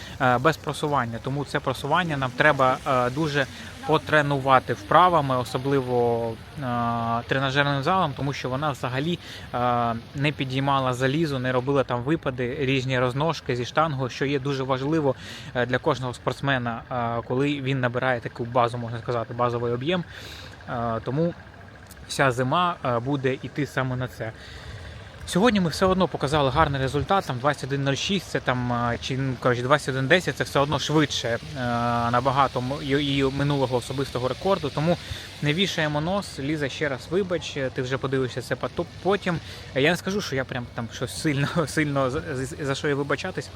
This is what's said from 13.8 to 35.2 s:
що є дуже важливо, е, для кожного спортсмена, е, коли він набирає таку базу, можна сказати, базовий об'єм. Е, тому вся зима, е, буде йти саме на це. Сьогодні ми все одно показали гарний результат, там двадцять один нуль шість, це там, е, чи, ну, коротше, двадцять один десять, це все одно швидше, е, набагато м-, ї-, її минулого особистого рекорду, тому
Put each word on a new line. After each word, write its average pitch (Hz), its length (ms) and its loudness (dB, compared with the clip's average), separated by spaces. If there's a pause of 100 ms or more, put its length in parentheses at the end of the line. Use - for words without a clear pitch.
що - 140 -4
є 143 140 2
дуже 135 240 -2
важливо, 135 520 2 (400)
е, 123 120 2
для 127 120 2
кожного 127 360 -2
спортсмена, 123 760 -2
е, 117 380 -2
коли 143 320 0
він 131 200 0
набирає 123 400 0
таку - 240 -6
базу, 120 340 2
можна 117 200 -6
сказати, 120 360 -4
базовий 120 380 0
об'єм. 160 320 0 (640)
Е, 117 360 -2
тому 160 300 0 (720)
вся 139 220 4
зима, 147 540 2
е, 120 140 2
буде 131 440 0
йти - 240 -4
саме 131 300 -2
на 127 120 -4
це. 113 240 -8 (920)
Сьогодні 208 340 4
ми 170 100 2
все 190 160 2
одно 185 220 4
показали 143 420 2
гарний 139 300 2
результат, 143 440 2
там 127 140 -4
двадцять 139 260 0
один 139 200 -2
нуль 139 100 2
шість, - 360 -2
це 139 100 0
там, 123 320 0
е, 120 300 0
чи, 135 160 -4
ну, 135 220 -2
коротше, 123 220 2
двадцять 139 260 2
один 131 180 -2
десять, 160 300 4
це 139 80 0
все - 140 0
одно 139 200 2
швидше, 151 500 2
е, 117 100 0 (720)
набагато 127 480 2
м-, 127 140 -2 (100)
ї-, 139 180 2
її 139 240 2
минулого 135 520 2
особистого 127 520 -2
рекорду, 156 460 0
тому 160 220 2 (460)